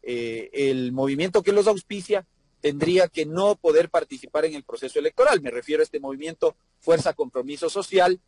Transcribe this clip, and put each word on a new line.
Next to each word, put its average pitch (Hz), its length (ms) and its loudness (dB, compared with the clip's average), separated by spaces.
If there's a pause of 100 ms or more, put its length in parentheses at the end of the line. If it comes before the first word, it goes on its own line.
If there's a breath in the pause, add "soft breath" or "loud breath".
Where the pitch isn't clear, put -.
eh, 117 520 -8
el 131 400 -2
movimiento 143 500 0
que 202 80 2
los 202 160 4
auspicia 202 580 -2 (360)
tendría 160 460 2
que 160 180 -4
no 190 300 0
poder 165 340 4
participar 151 560 -4
en 156 80 -4
el 143 100 -12
proceso 127 360 -6
electoral. 196 420 2
Me 131 100 -8
refiero 147 300 -2
a - 20 4
este 151 160 -4
movimiento 147 560 -4 (240)
Fuerza 165 340 2
Compromiso 143 560 -4
Social 180 580 2